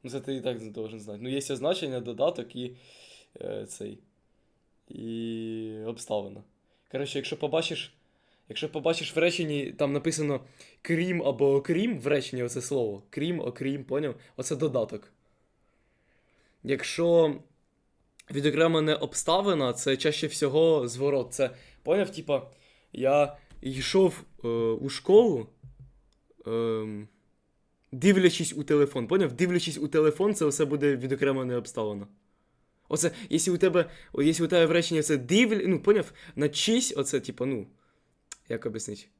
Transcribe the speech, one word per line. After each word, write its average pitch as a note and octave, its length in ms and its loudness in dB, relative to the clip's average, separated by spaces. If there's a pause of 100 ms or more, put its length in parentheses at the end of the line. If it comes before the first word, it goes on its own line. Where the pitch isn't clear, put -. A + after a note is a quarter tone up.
ну, B2+ 80 -12
це C3+ 100 -8
ти C3+ 140 -8
і C3 60 -6
так A2+ 300 -8
должен A2 300 -10
знати. G#2 220 -14
Ну, B2+ 60 -10
є C3+ 80 -4 (140)
означення, C3+ 500 -4
додаток A#2+ 560 -4
і, B2 200 -10 (640)
е, G#2 260 -8
цей, G#2 320 -14 (920)
і A2+ 840 -8 (120)
обставина. G#2 560 -6 (500)
Коротше, C#3 260 -4
якщо C#3+ 180 -6
побачиш, D#3+ 580 -4 (540)
якщо D3+ 200 -8
побачиш D#3 480 -2
в - 20 2
реченні, D#3+ 540 0
там C#3 200 -2
написано D3 480 -2 (420)
"крім" E3+ 400 0
або C#3 320 4
"окрім" E3+ 460 0
в A#2+ 60 -6
реченні C3 360 0
оце A#2+ 200 -4
слово. A2 480 -2
Крім, D#3+ 300 -4
окрім, C3+ 440 -6
поняв? C#3 300 -4 (220)
Оце C3 200 -6
додаток. A#2 560 -2 (1500)
Якщо E3 720 2 (960)
відокремлена D#3 680 2
обставина, E3 760 0
це C3+ 240 0
чаще D3+ 300 -2
всього D3 640 2
зворот. C3 460 -2
Це, C3 160 0 (320)
поняв, F#3+ 280 0
типа, C#3+ 400 -4 (420)
я C#3+ 440 2 (260)
йшов, C3+ 640 0 (200)
е, A#2+ 40 -4 (240)
у C3+ 160 -4
школу, F3+ 580 4 (1000)
ем, A2 640 -4 (840)
дивлячись F3 640 4
у C#3+ 80 -6
телефон. C#3+ 420 2
Поняв? F3 260 2
Дивлячись E3+ 460 0
у D3 100 -4
телефон, D#3 460 2
це D#3+ 120 0
все D3 180 2
буде C#3+ 320 2
відокремлена C3 600 0
обставина. G#2 500 -6 (840)
Оце, D#3 220 0 (180)
якщо E3+ 260 0
у - 20 0
тебе, E3+ 340 4 (220)
о, C#3+ 100 -2
якщо D#3+ 220 4
у - 20 0
тебе E3+ 200 6
в D#3 40 2
реченні E3+ 320 2
це D3+ 140 2
дивль-, G3+ 500 4
ну, F3+ 140 2
поняв, G3+ 320 4 (240)
начись, F3 600 0
оце, C#3 240 -2
типа, - 260 -6
ну, A#2 200 -4 (840)
як A#2 180 -6
об'яснити? G#2+ 380 -8 (160)